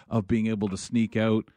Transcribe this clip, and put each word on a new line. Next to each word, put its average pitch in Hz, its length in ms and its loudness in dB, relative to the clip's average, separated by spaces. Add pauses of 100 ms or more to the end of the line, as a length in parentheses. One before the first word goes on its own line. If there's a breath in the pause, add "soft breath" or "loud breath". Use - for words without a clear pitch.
of 110 200 0
being 110 180 2
able 107 220 -2
to 92 100 -4
sneak 113 400 -2
out, 110 280 2 (120 soft breath)